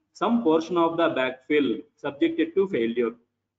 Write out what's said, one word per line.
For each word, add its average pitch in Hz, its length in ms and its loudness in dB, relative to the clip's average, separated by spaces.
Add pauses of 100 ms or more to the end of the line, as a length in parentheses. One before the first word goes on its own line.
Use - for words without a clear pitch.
(120)
some 233 300 0
portion 160 340 2
of 165 200 2
the 165 140 2
backfill 127 720 -2 (120)
subjected 160 640 -2
to 196 120 2
failure. 117 440 -2 (460)